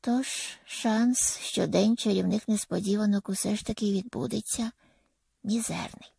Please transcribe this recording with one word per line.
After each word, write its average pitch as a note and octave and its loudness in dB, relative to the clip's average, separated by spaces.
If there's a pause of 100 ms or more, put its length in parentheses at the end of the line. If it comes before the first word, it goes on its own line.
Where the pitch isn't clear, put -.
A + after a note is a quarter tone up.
Тож B3 0 (380)
шанс, A#3 2
що - -2
день G3 4
чарівних F#3+ 0
несподіванок G3+ 0
усе G3+ -2
ж - -6
таки G#3+ 0
відбудеться, A3 -2 (760)
мізерний. G3+ -4